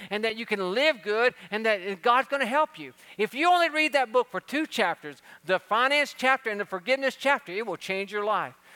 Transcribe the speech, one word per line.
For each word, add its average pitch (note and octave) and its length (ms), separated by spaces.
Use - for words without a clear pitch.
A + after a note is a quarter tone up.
and G#3+ 160
that A3 100
you A3+ 100
can G3 280
live C4+ 280
good, A3 320
and G#3+ 140
that G3 360
God's A#3+ 260
gonna C#4 180
help C#4+ 320
you. C#3 160
If G#3 160
you D4 140
only F4 220
read D4+ 240
that B3+ 180
book A#3+ 180
for F#3 120
two D4+ 240
chapters, D#3 560
the F#3 120
finance C4+ 600
chapter B3+ 320
and G3+ 100
the G3+ 60
forgiveness B3+ 500
chapter, B3 380
it G#3+ 120
will F3+ 120
change F#3+ 340
your G#3 140
life. F3 300